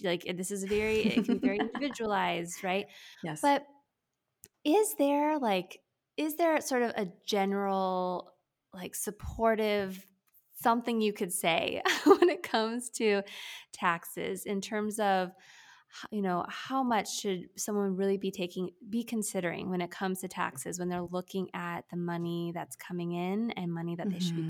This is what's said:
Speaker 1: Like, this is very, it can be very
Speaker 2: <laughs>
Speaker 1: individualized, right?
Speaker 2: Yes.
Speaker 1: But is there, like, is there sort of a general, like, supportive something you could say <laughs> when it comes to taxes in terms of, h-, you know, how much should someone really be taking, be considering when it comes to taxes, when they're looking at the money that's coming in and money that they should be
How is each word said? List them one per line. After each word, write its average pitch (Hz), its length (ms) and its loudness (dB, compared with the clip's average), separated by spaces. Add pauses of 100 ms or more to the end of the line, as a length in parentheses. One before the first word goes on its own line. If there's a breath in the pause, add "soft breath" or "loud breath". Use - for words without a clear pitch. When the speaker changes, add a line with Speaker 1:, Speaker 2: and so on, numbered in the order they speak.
Speaker 1:
Like, 175 200 0 (140)
this 185 140 -4
is 196 140 -4
very, 214 420 2
it 226 160 2
can 226 120 2
be 190 60 0
very 208 180 2
Speaker 2:
<laughs> 226 140 -4
Speaker 1:
individualized, 196 920 -2
right? 190 240 -2 (360 loud breath)
Speaker 2:
Yes. 151 180 -6
Speaker 1:
But 285 240 4 (1000)
is 403 320 4
there, 294 440 2
like, 196 400 0 (380)
is 302 200 0
there 320 240 4
sort 254 220 0
of 226 120 0
a 185 160 -2 (140)
general, 190 1080 0 (400)
like, 185 220 -10
supportive 208 1120 0 (480)
something 233 480 2
you 208 120 4
could 190 200 -4
say - 480 0 (120)
<laughs> - 120 -2
when 349 240 10
it 349 140 0
comes 226 460 0
to 208 320 2 (520 loud breath)
taxes 180 720 -2
in 196 160 -2
terms 208 380 -4
of, 190 300 4
h-, - 840 -20
you 208 100 -2
know, 180 280 0
how 269 340 -4
much 233 360 0
should 185 380 -4
someone 202 380 0
really 196 220 2
be 196 140 -2
taking, 180 400 -4 (180)
be 233 140 -2
considering 190 680 -4
when 180 120 0
it 175 100 -4
comes 185 300 -4
to 185 60 -6
taxes, 180 520 -6
when 180 100 -2
they're 180 120 -2
looking 180 520 -4
at 175 360 -6
the 180 80 -6
money 170 560 -2
that's 165 220 -8
coming 175 360 -6
in 190 400 -2
and 170 220 -2
money 170 220 -2
that 170 160 -2
they 175 80 -2
should 175 160 0
be 165 140 0